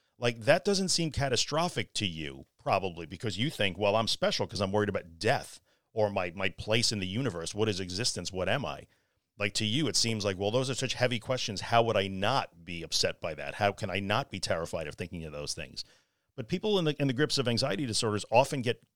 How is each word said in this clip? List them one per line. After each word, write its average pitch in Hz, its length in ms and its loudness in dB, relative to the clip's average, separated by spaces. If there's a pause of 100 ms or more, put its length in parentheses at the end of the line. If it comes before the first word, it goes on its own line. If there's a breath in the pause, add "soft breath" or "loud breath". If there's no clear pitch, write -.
(180 soft breath)
Like, 120 260 0
that 156 200 6
doesn't 196 240 2
seem 165 220 2
catastrophic 139 840 0
to 107 120 -2
you, 73 400 -6 (160)
probably, 92 420 0
because 92 320 -6
you 120 140 0
think, 98 260 0
"Well, 101 200 4
I'm 113 120 2
special 175 380 0
'cause 85 140 -4
I'm 95 120 0
worried 104 160 2
about 90 300 -4
death 110 420 0 (320)
or 107 160 2
my, 92 260 -2
my 95 160 0
place 113 420 0
in 104 80 -2
the 92 60 -2
universe. 92 480 -4
What 107 140 2
is 95 120 0
existence? 92 520 -4
What 92 160 -2
am 120 160 0
I?" 71 220 -8 (500)
Like, 101 180 0
to 110 120 0
you, 139 220 2
it - 80 0
seems 113 280 2
like, 98 140 0
"Well, 101 140 2
those 131 180 2
are - 40 -2
such - 200 -2
heavy 120 240 0
questions. 110 420 -4
How 117 220 4
would 113 140 2
I 98 100 4
not 95 580 -2
be 85 180 -6
upset - 380 0
by 82 140 -6
that? 71 220 -10
How 104 160 4
can 98 180 -6
I 90 80 0
not 104 320 0
be 95 100 -8
terrified 85 460 -2
of 73 80 -10
thinking 87 300 -8
of 78 80 -10
those 73 200 -6
things?" - 320 -10 (520 soft breath)
But 123 120 -8
people 196 300 0
in 170 60 2
the, 151 160 0
in 143 80 2
the 135 40 2
grips 135 240 0
of 127 120 2
anxiety 135 360 0
disorders 107 460 0
often 131 320 4
get, 117 180 -2 (160)